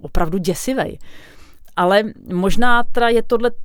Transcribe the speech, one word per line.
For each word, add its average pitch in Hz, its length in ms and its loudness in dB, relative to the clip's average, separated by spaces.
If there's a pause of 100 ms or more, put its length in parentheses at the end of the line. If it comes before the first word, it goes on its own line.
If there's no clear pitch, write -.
opravdu 170 360 -2
děsivej. 196 600 -4 (800)
Ale 190 280 2 (300)
možná 233 500 4
teda 233 260 2
je 233 140 2
tohle 240 280 -2 (140)